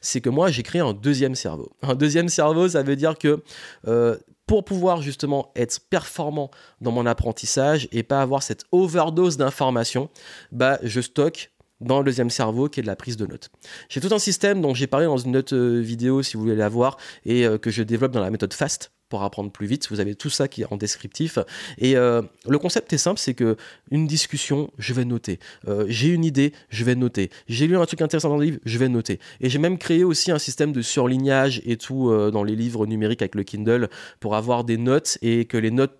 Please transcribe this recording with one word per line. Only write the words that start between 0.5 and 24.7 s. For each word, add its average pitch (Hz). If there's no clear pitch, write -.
j'ai 120
créé -
un 127
deuxième 127
cerveau. 78
Un 135
deuxième 151
cerveau, 165
ça 156
veut 139
dire 156
que, 147
euh, 117
pour 202
pouvoir 180
justement 139
être 120
performant 151
dans 117
mon 120
apprentissage 131
et 113
pas 139
avoir 135
cette -
overdose 170
d'informations, 131
bah, 131
je 120
stocke -
dans 127
le 139
deuxième 123
cerveau 117
qui 143
est 117
de -
la 98
prise 120
de 107
notes. -
J'ai 135
tout 196
un 208
système 202
dont 139
j'ai 131
parlé 151
dans 139
une 127
autre, 135
euh, 120
vidéo 120
si 135
vous 110
voulez 113
la 107
voir 120
et, 120
euh, 110
que 117
je 113
développe 117
dans 110
la 95
méthode 107
fast -
pour 101
apprendre 101
plus 104
vite. 135
Vous 104
avez 101
tout -
ça 135
qui -
est -
en 104
descriptif. 107
Et, 131
euh, 120
le 143
concept -
est 147
simple, 196
c'est -
que 113
une 156
discussion, 147